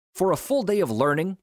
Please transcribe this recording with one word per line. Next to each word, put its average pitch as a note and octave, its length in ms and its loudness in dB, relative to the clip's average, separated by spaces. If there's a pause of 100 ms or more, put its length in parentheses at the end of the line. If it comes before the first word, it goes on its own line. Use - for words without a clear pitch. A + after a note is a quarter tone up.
(160)
for F#3 160 2
a D3 40 0
full C4 280 0
day G#3 160 0
of D3+ 100 0
learning, D3 520 0